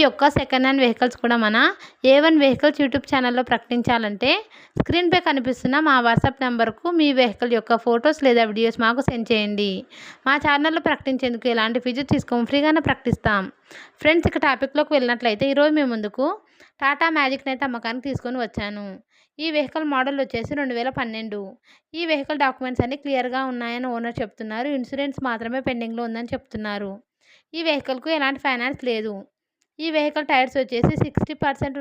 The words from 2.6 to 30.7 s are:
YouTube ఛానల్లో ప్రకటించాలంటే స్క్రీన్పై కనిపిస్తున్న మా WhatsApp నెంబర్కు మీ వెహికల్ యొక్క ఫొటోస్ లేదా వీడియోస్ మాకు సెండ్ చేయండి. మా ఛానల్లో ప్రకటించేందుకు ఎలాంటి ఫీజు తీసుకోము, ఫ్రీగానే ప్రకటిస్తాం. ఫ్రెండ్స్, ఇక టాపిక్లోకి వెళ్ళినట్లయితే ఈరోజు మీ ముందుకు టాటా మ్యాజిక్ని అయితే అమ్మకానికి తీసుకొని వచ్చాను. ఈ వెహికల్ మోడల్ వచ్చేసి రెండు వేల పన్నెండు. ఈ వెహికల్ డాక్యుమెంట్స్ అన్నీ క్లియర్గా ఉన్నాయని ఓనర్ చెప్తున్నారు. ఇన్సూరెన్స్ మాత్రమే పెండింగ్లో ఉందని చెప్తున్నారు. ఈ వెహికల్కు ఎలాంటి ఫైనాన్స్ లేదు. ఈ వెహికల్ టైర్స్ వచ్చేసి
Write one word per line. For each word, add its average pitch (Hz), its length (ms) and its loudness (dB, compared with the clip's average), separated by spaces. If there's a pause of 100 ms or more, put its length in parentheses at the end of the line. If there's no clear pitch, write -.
YouTube 269 280 0
ఛానల్లో 247 400 0
ప్రకటించాలంటే 233 800 0 (500)
స్క్రీన్పై 349 480 2
కనిపిస్తున్న 262 600 0
మా 269 80 6 (100)
WhatsApp 233 380 2
నెంబర్కు 233 420 -2 (140)
మీ 302 80 6 (120)
వెహికల్ 240 380 0
యొక్క 226 260 2
ఫొటోస్ 240 440 2
లేదా 233 240 6
వీడియోస్ 226 320 0
మాకు 240 240 2
సెండ్ 233 240 -2
చేయండి. 208 380 0 (580)
మా 277 80 4 (100)
ఛానల్లో 302 420 2
ప్రకటించేందుకు 254 680 -2
ఎలాంటి 233 320 0
ఫీజు 247 180 -2 (100)
తీసుకోము, 240 380 0
ఫ్రీగానే 302 360 2
ప్రకటిస్తాం. 220 560 0 (580)
ఫ్రెండ్స్, 320 280 4
ఇక 302 160 -4
టాపిక్లోకి 294 500 0
వెళ్ళినట్లయితే 240 580 0
ఈరోజు 294 260 4
మీ 285 40 2 (100)
ముందుకు 220 320 -4 (540)
టాటా 285 280 0 (100)
మ్యాజిక్ని 269 360 -2
అయితే 269 140 -4
అమ్మకానికి 233 400 -6
తీసుకొని 247 380 -6
వచ్చాను. 208 400 -8 (580)
ఈ - 100 -4
వెహికల్ 302 380 -2
మోడల్ 277 300 0
వచ్చేసి 247 360 -6
రెండు 262 180 -4
వేల 240 220 -2
పన్నెండు. 220 400 -8 (600)
ఈ 339 120 -6
వెహికల్ 294 320 -2
డాక్యుమెంట్స్ 254 420 -2
అన్నీ 254 180 -4
క్లియర్గా 254 380 -2 (100)
ఉన్నాయని 240 440 -6
ఓనర్ 233 260 -6
చెప్తున్నారు. 220 560 -8
ఇన్సూరెన్స్ 269 500 -6
మాత్రమే 233 400 -4
పెండింగ్లో 233 420 -6
ఉందని 226 240 -8
చెప్తున్నారు. 214 560 -8 (720)
ఈ - 100 -4
వెహికల్కు 269 480 -4
ఎలాంటి 269 300 -2
ఫైనాన్స్ 254 420 -4
లేదు. 220 240 -4 (720)
ఈ 330 120 -4
వెహికల్ 294 360 -2
టైర్స్ 262 300 2
వచ్చేసి 240 300 0 (120)